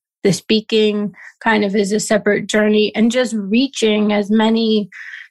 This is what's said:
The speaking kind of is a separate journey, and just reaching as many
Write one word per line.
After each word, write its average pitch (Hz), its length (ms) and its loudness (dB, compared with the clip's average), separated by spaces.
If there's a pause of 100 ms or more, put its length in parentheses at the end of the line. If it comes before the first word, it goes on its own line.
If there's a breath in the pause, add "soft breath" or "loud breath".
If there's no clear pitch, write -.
(240)
The 196 100 2
speaking 214 800 0 (280 loud breath)
kind 214 220 2
of 196 120 -2
is 202 160 0
a 214 80 0
separate 202 480 0
journey, 214 480 2
and 226 160 2
just 240 220 -2
reaching 214 800 0
as 208 180 -2
many 220 600 0 (420 loud breath)